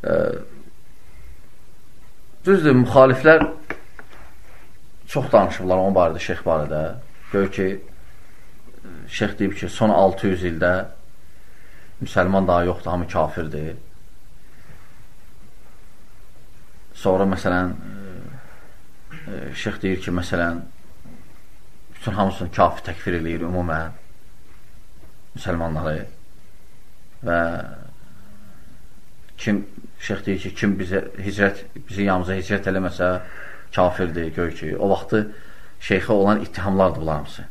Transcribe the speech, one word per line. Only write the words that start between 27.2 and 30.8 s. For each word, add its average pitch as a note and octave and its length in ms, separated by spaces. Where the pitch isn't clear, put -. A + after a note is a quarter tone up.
və E2+ 120
kim, G#2 240
şeyx - 260
deyir F#2+ 180
ki, F#2+ 120
kim G2+ 240
bizə F#2+ 240